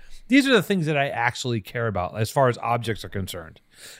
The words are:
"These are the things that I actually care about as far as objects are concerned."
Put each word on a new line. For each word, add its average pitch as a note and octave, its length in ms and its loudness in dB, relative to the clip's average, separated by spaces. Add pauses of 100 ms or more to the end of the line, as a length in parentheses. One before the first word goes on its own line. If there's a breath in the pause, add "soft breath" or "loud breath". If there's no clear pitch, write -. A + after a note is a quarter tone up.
(260 soft breath)
"These C4+ 220 4
are C4+ 40 4
the G#3+ 120 6
things F3+ 220 0
that D3+ 100 0
I C#3 140 0
actually A#2+ 500 -2
care A#2 260 -4
about F#2 320 -4
as A2 100 0
far C3+ 200 4
as A#2 100 0
objects A2+ 460 -4
are G2 40 -14
concerned." F2+ 520 -10 (400 loud breath)